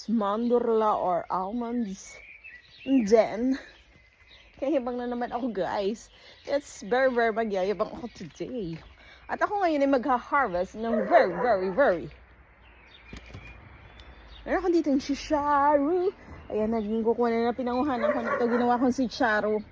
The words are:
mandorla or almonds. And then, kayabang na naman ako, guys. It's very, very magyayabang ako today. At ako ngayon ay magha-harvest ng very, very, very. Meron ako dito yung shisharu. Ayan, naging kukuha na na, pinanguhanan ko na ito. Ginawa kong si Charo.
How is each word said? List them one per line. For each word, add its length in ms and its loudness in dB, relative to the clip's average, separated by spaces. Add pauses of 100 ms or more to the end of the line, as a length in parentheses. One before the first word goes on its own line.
mandorla 880 2
or 320 -2
almonds. 880 -6 (720)
And 160 4
then, 560 2 (960)
kayabang 400 -2
na 160 -6
naman 160 -4
ako, 240 -4
guys. 560 -4 (400)
It's 320 -4
very, 320 2
very 240 2
magyayabang 560 -2
ako 240 -12
today. 640 -8 (480)
At 160 -2
ako 160 -4
ngayon 240 2
ay 80 2
magha-harvest 880 0
ng 240 0
very, 320 4
very, 320 0
very. 380 2 (2500)
Meron 160 0
ako 80 2
dito 160 2
yung 160 2
shisharu. 1040 2 (420)
Ayan, 240 -2
naging 320 -2
kukuha 240 2
na 160 0
na, 80 0
pinanguhanan 560 0
ko 160 -2
na 80 -2
ito. 160 0
Ginawa 240 2
kong 160 2
si 160 -2
Charo. 640 0